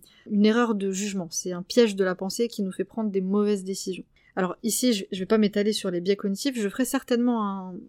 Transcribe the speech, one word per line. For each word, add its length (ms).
une 160
erreur 280
de 180
jugement. 380
C'est 220
un 100
piège 340
de 80
la 100
pensée 340
qui 140
nous 100
fait 120
prendre 260
des 120
mauvaises 420
décisions. 400
Alors 280
ici, 320
je, 180
je 60
vais 80
pas 120
m'étaler 340
sur 180
les 100
biais 160
cognitifs, 420
je 100
ferai 160
certainement 640
un, 300